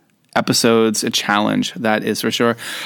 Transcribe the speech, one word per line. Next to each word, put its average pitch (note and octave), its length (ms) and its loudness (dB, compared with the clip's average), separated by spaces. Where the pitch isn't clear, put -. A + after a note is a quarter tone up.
episodes A2+ 680 2
a A#2+ 60 -2
challenge, G#2 640 0
that A2 300 0
is G#2+ 180 -2
for A2+ 100 -2
sure. A#2 240 2